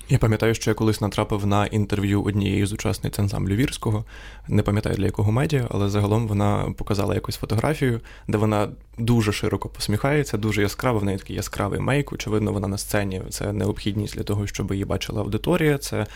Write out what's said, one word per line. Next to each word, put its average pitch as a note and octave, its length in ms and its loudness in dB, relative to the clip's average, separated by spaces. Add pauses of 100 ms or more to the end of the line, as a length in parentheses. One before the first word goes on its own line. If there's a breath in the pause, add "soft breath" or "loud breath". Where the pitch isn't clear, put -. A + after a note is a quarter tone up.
Я C3+ 100 4
пам'ятаю, A2 360 4
що - 160 -2
я A2 40 4
колись A2 260 2
натрапив G#2 460 0
на G2+ 200 4
інтерв'ю G2+ 560 2
однієї G2 440 2
з G2 60 -2
учасниць - 460 -4
ансамблю G2 360 0
Вірського, G#2+ 500 0 (440 loud breath)
не G#2 140 4
пам'ятаю, G2+ 340 2
для F#2+ 80 0
якого G#2+ 280 2
медіа, C3+ 380 2
але G2+ 180 0
загалом G#2 400 2
вона G2+ 480 0
показала G2 380 0
якусь G2+ 220 -4
фотографію, B2 640 0 (280 loud breath)
де G#2+ 100 2
вона G#2 300 2 (300)
дуже A2+ 340 4
широко - 360 -2
посміхається, C#3 720 0
дуже G#2 240 0
яскрава, A2 360 0
в G2+ 60 0
неї G2 140 0
такий - 180 -8
яскравий G2 440 -2
мейк, C#3 320 0
очевидно, G#2 400 0
вона G2 160 -2
на G2 100 -4
сцені, G2 520 -2
це G2 220 -4
необхідність G#2 640 -2
для A2+ 60 -6
того, G2+ 240 -2
щоб G2 260 -4
її G2 120 -2
бачила - 380 -4
аудиторія, C#3+ 560 2
це G#2+ 380 -4